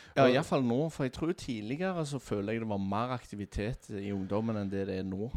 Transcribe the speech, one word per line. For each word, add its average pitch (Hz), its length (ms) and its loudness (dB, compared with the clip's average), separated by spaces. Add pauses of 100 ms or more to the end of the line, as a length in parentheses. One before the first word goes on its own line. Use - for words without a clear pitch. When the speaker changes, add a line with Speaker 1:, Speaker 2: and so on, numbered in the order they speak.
(160)
Speaker 1:
Ja, 139 80 8
Speaker 2:
og 127 60 8
Speaker 1:
i - 20 8
hvert 143 140 2
fall 151 160 4
nå, 127 280 2
for 147 140 -2
jeg 123 80 -2
tror 165 240 0
tidligere 147 680 -2
så 139 120 -4
føler 104 360 -2
jeg 117 80 0
det 113 60 -2
var 101 100 0
mer 101 340 0
aktivitet 107 800 -4
i 101 200 -4
ungdommen 101 460 0
enn 101 140 -2
det 98 160 -2
det 95 140 -2
er 92 40 -4
nå. 95 320 -4